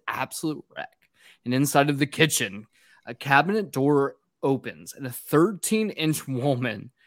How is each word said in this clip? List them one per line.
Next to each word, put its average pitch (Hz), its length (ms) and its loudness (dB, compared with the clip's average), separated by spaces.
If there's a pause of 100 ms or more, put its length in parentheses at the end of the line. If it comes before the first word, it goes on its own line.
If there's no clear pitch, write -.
absolute 135 560 -6 (120)
wreck. - 200 -12 (500)
And 120 80 -2
inside 143 380 4
of 139 80 -2
the 147 80 2
kitchen, 110 580 0 (400)
a 120 80 -12
cabinet 151 580 2
door 139 440 2 (260)
opens 104 520 -4
and 135 120 -14
a 123 60 -8
thirteen-inch 170 1160 0
woman 127 640 -2 (180)